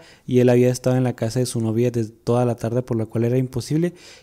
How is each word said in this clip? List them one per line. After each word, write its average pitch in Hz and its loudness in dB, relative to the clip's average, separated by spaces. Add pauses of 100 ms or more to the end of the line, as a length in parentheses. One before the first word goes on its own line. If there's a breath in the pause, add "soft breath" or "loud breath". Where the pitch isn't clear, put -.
(260 loud breath)
y 123 2
él 123 6
había 123 4
estado 127 0
en 127 0
la 123 -2
casa 117 -4
de 123 0
su 120 -4
novia 113 0
desde 113 -4
toda 123 0
la 117 0
tarde, 117 -4
por 120 -4
lo 110 -4
cual 117 -2
era 123 0
imposible 147 -4 (300 loud breath)